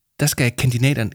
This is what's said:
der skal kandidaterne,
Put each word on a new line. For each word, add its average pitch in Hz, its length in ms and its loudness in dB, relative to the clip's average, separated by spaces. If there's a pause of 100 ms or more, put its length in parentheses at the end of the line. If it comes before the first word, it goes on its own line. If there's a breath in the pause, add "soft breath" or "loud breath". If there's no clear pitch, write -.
(200)
der 147 60 0
skal 127 260 0
kandidaterne, 123 640 0